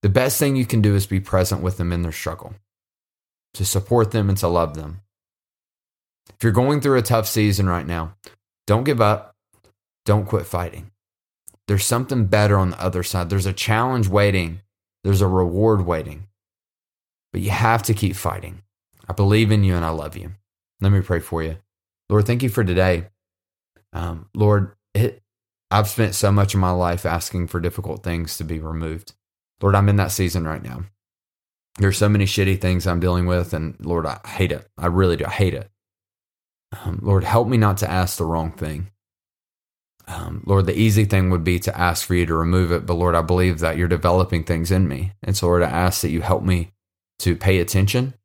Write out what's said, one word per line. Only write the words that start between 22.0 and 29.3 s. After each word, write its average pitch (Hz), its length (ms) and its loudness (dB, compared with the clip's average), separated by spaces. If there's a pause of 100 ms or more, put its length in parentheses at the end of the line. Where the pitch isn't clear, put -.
Lord, 104 180 4
thank 120 160 0
you 131 60 0
for 110 160 0
today. 90 440 0 (840)
Um, 85 400 -10
Lord, 104 440 2 (180)
it, - 280 0 (480)
I've 101 180 2
spent 101 260 0
so 101 180 2
much 101 220 2
of 98 60 4
my 90 100 2
life 90 340 0
asking 85 440 -4
for 87 120 -4
difficult 85 420 -6
things 85 360 -6
to 85 60 -8
be 80 160 -6
removed. 80 540 -8 (460)